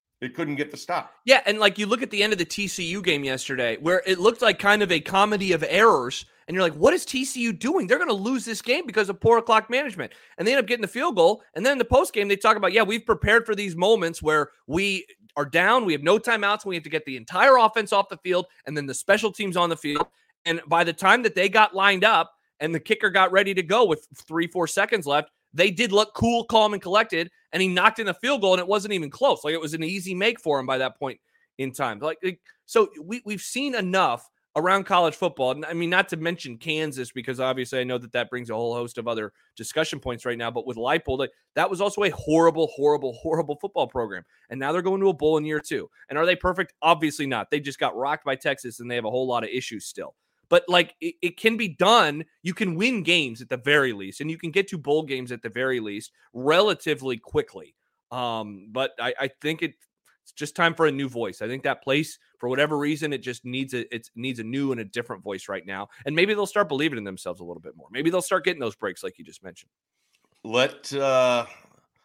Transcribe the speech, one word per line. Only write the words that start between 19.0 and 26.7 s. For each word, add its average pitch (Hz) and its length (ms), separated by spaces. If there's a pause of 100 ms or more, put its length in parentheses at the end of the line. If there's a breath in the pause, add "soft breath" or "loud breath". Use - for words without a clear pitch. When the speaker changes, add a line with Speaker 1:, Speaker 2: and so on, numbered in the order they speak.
Speaker 2:
teams 185 260
on 175 120
the 160 80
field." 147 300 (380)
And 165 220
by 170 160
the 165 100
time 202 300
that 214 120
they 190 140
got 214 260
lined 190 280
up 202 300 (260)
and 160 140
the 156 60
kicker 220 300
got 185 220
ready 196 220
to 185 80
go 202 240
with 160 300
three, 165 320
four 170 200
seconds 196 380
left, 143 240 (240)
they 185 180
did 185 200
look 208 220
cool, 233 320
calm, 214 280